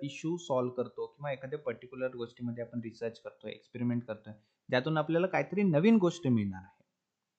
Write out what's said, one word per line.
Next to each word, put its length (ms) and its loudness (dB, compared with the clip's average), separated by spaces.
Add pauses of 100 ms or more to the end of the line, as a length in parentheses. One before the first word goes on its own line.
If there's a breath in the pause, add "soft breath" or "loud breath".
issue 360 -4
solve 380 -2
करतो 320 -6
किंवा 240 -8
एखाद्या 280 -8
particular 560 -6
गोष्टीमध्ये 480 -6
आपण 200 -8
research 380 -10
करतोय, 300 -12
experiment 540 -4
करतोय, 280 -10 (360)
ज्यातून 280 2
आपल्याला 300 2
काहीतरी 360 0
नवीन 340 8
गोष्ट 300 2
मिळणार 360 2
आहे, 200 -20 (560)